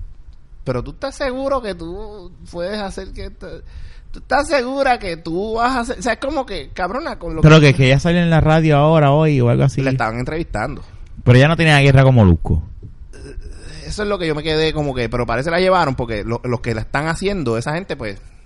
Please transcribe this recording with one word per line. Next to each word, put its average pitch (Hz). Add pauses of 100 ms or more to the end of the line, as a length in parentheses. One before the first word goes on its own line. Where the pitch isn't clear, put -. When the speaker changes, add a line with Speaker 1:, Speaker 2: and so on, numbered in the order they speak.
(640)
Speaker 1:
"Pero 123
tú 135
estás 269
seguro 269
que 208
tú 180 (180)
puedes 180
hacer 190
que 196
esto, 196 (640)
tú -
estás -
segura 262
que 175
tú 185
vas 247
a 240
hacer", 233
o 180
sea, 226
es -
como 277
que, 160
cabrona, 208
con 165
lo 156
Speaker 2:
Pero 151
Speaker 1:
que 147
Speaker 2:
que, 131
que 131
ella 135
sale 175
en 170
la 160
radio 156
ahora, 147
hoy, 151
o 120
algo 131
así. 139
Speaker 1:
le 135
estaban 117
entrevistando. 127 (400)
Speaker 2:
Pero 123
ella 147
no 165
tenía 156
guerra 135
con 131
Molusco. 87 (1200)
Speaker 1:
Eso -
es 208
lo 202
que 175
yo 156
me 147
quedé 156
como 147
que, 123
pero 120
parece 123
la 170
llevaron 180
porque 113
lo, 113
los 123
que 117
la 110
están 143
haciendo, 165
esa 147
gente, 185
pues, 107 (280)